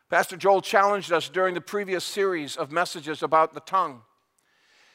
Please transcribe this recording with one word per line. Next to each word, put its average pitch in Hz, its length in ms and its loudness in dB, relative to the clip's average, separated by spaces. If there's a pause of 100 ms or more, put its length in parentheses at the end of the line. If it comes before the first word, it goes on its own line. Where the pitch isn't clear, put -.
Pastor 180 280 0
Joel 185 240 4
challenged 196 500 2
us 160 160 0
during 185 260 0
the 175 80 -6
previous 190 440 -4
series 180 500 -2
of 147 160 -6
messages 156 500 -4
about 160 320 2
the 147 60 -12
tongue 143 440 -4 (920)